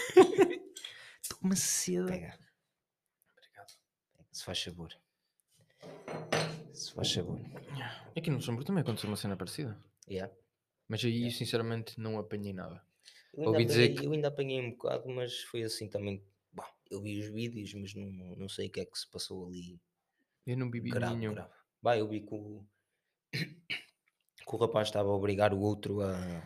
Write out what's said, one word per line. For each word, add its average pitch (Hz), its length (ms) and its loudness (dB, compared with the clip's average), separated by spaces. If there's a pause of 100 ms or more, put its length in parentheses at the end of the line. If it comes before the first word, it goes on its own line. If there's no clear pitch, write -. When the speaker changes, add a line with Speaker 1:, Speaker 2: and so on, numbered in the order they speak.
(160)
Speaker 1:
<laughs> - 1120 6
Tô - 80 -8
com - 80 -6
uma 190 100 4
sede. 180 520 2
Speaker 2:
Pega. 175 320 -6 (920)
Speaker 1:
Obrigado. - 400 -20 (580)
Speaker 2:
Se - 120 -10
faz 95 200 -4
favor. 85 280 -10 (1800)
Se - 200 -8
faz - 200 0
favor. 85 260 0 (760)
Speaker 1:
Aqui 165 160 -2
no 131 60 4
Luxemburgo 120 280 -2
também 190 160 2
aconteceu 107 280 0
uma 104 80 0
cena 98 200 -2
parecida. 101 400 -6 (320)
Speaker 2:
Yeah. 95 240 -4 (540)
Speaker 1:
Mas 110 160 -2
aí, 120 140 4
Speaker 2:
Yeah. 120 200 -2
Speaker 1:
sinceramente, 113 640 -2
não 110 180 -4
apanhei 104 360 -6
nada. 87 280 -10 (520)
Speaker 2:
Eu - 100 -10
ainda 110 80 6
Speaker 1:
Ouvi 113 140 6
dizer - 180 8
Speaker 2:
apanhei, - 140 6
Speaker 1:
que 143 100 -2
Speaker 2:
eu 151 60 0
ainda 147 160 2
apanhei 135 320 -2
um 120 100 -4
bocado, 127 380 -4
mas 123 340 -4
foi 117 200 -4
assim 110 260 -4
também, 101 340 -4 (280)
bah, - 200 -12 (180)
eu 98 120 -6
vi 104 180 -4
os 104 80 -6
vídeos, 107 460 -6
mas 101 200 -10
não, 101 140 -8 (300)
não 95 120 -8
sei 98 180 -6
o - 40 -8
que - 80 -6
é 92 60 -2
que - 120 -12
se - 140 -8
passou 90 360 -8
ali 90 320 -10 (680)
Speaker 1:
Eu 123 120 -2
não 123 140 -2
vi 117 80 -4
vídeo 120 160 -4
Speaker 2:
grave, 117 220 0
Speaker 1:
nenhum. 110 160 -2
Speaker 2:
grave. - 180 -10 (300)
Bah, 117 160 4
eu 107 100 2
vi 107 140 -4
que 104 120 -10
o, 104 320 -10 (400)
<coughs> - 280 -20
que - 1200 -10
o - 20 -2
rapaz 110 300 4
estava 101 220 2
a 101 40 4
obrigar 101 400 4
o 98 60 2
outro 104 420 2
a, 95 140 0 (300)